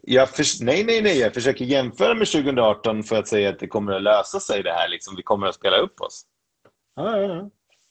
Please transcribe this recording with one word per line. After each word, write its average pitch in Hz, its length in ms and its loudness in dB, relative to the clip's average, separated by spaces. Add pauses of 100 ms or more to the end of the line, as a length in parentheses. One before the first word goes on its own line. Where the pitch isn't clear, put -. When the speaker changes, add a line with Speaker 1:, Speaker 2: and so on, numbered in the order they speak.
Speaker 1:
jag 131 280 4
förs-, 139 320 -2
nej, 143 220 0
nej, 226 180 0
nej. 190 180 2
Jag 110 140 2
försöker 127 320 0
jämföra 135 480 0
med 220 140 0
tjugohundraarton 120 760 2
för 113 120 -4
att 107 120 0
säga 101 220 2
att 92 100 -6
det 98 80 -8
kommer 101 260 -4
att 95 80 -2
lösa 202 380 2
sig 202 240 -4
det 87 80 -4
här. 85 180 -2
Liksom, 87 260 -12
vi 90 80 -12
kommer 101 240 -2
att 90 80 -4
spela 95 220 0
upp 170 240 -2
oss. - 240 -12 (720)
Speaker 2:
Ja, 202 240 -4
ja, 196 160 -2
ja. 196 140 -12 (420)